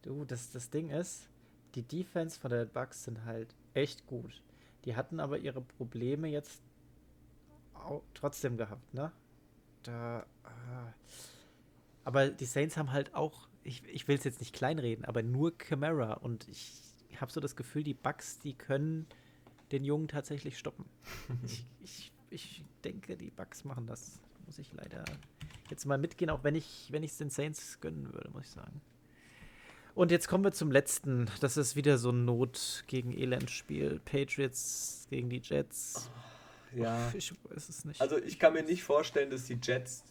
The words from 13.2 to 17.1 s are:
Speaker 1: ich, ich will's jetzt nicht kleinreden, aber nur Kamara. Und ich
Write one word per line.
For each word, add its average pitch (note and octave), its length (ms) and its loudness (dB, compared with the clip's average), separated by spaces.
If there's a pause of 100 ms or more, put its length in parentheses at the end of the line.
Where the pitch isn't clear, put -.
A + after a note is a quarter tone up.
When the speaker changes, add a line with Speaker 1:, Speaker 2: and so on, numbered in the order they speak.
Speaker 1:
ich, B2 260 -10
ich - 200 -8
will's C#3 160 4
jetzt - 160 -2
nicht - 140 -10
kleinreden, B2+ 500 0
aber A#2 180 0
nur C3+ 340 4
Kamara. C#3 580 2
Und A#2+ 340 -4
ich - 240 -14 (480)